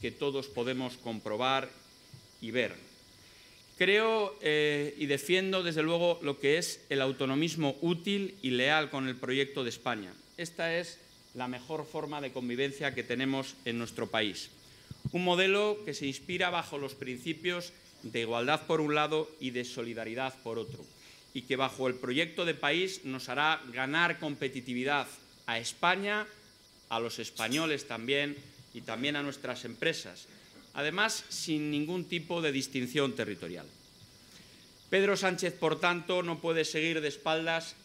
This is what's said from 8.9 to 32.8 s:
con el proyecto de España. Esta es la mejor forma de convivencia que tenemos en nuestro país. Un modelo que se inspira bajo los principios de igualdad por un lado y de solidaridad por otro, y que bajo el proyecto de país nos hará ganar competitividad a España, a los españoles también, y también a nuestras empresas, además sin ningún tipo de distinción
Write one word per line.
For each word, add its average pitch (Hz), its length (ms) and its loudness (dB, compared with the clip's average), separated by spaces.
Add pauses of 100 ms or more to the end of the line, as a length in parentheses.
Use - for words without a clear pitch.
con 135 180 -2
el 127 80 -4
proyecto 135 480 0
de 117 60 -2
España. 107 420 -4 (240)
Esta 165 400 -2
es 170 220 -4 (360)
la 127 140 -4
mejor 139 380 -6
forma 151 340 -4
de 131 120 -6
convivencia 135 640 -2
que 120 80 -2
tenemos 135 520 0 (100)
en 117 140 -2
nuestro 113 320 -4
país. 110 400 0 (640)
Un 180 120 0
modelo 196 600 4
que 147 100 -4
se 143 120 -4
inspira 175 440 -2
bajo 165 280 -2
los 135 160 -4
principios 160 800 -4 (300)
de 117 180 -2
igualdad 117 460 2
por 160 140 2
un 147 140 2
lado 151 360 2 (100)
y 131 100 -2
de 120 140 -2
solidaridad 117 800 -6
por 113 160 -4
otro, - 260 -8 (480)
y 123 100 -6
que 127 140 0
bajo 131 320 0
el 127 60 0
proyecto 151 500 -2
de 165 100 0
país 170 500 0
nos 131 240 -6
hará 151 340 2 (100)
ganar 156 460 2
competitividad 135 880 -2 (400)
a 117 120 0
España, 196 680 0 (600)
a 113 120 0
los 117 180 -4
españoles 135 720 -2
también, 139 480 0 (380)
y 120 80 -10
también 135 340 -2
a 143 60 -2
nuestras 127 440 -6
empresas, 120 600 -4 (440)
además 175 560 0
sin 151 420 -2
ningún 156 360 -2
tipo 170 340 -2
de 151 120 2
distinción 131 600 0